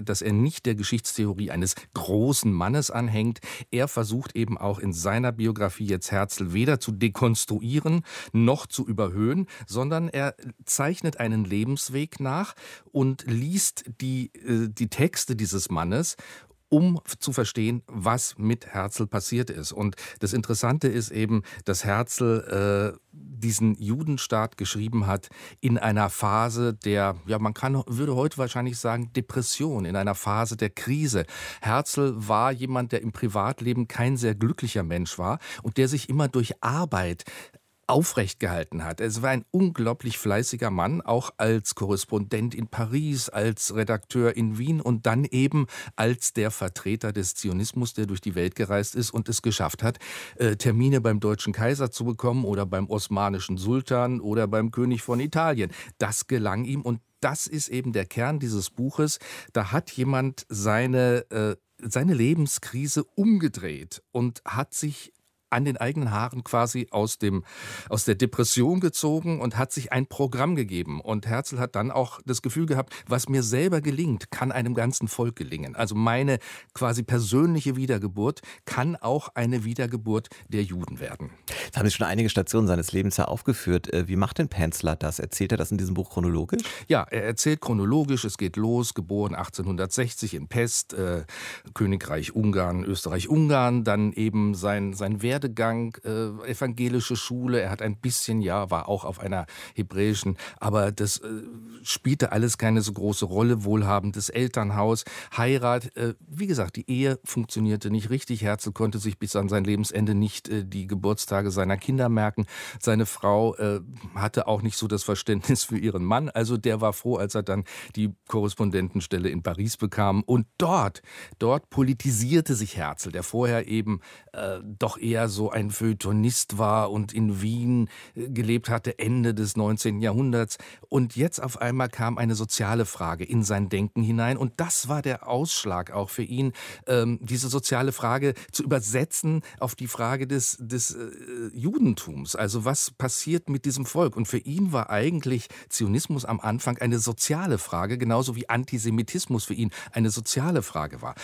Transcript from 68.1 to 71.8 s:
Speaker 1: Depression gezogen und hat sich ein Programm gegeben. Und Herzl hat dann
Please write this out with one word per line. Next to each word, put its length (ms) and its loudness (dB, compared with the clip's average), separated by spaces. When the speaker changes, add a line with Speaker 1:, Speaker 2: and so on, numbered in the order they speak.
Speaker 1:
Depression 640 2
gezogen 600 0
und 160 -2
hat 160 0
sich 220 -4
ein 120 2
Programm 500 0
gegeben. 440 -2
Und 260 -2
Herzl 320 -2
hat 160 -2
dann 160 0